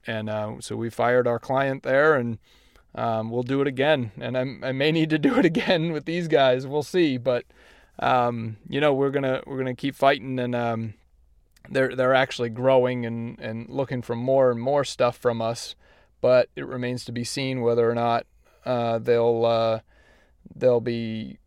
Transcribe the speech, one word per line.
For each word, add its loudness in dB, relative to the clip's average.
And, -6
uh, -6
so -10
we -6
fired 2
our 0
client -2
there, 4
and, -2
um, -2
we'll -2
do 0
it 2
again. 0
And -4
I, -4
I -4
may 0
need 2
to 2
do 2
it 4
<laughs> 4
again 0
with -6
these -4
guys. 4
We'll -4
see. 0
But, -2
um, 0
you -2
know, 4
we're 0
gonna, -2
we're -10
gonna -4
keep -6
fighting, 0
and, -4
um, -4
they're, 0
they're 2
actually 0
growing 2
and, -8
and -10
looking -4
for -6
more 2
and -4
more 0
stuff -2
from -2
us. -6
But 4
it -8
remains -6
to -10
be -4
seen -4
whether 4
or 0
not, 0
uh, 0
they'll, 2
uh, 2
they'll 4
be -6